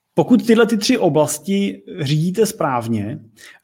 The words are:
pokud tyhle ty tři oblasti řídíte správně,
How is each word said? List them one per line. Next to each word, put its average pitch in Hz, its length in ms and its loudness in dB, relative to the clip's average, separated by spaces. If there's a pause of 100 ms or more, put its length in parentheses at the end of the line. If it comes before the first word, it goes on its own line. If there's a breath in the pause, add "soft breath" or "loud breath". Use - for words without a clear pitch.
(140)
pokud 196 320 2
tyhle 226 200 4
ty 233 100 0
tři 233 220 0
oblasti 180 840 -2 (180)
řídíte 165 460 0
správně, 117 760 -4 (440 loud breath)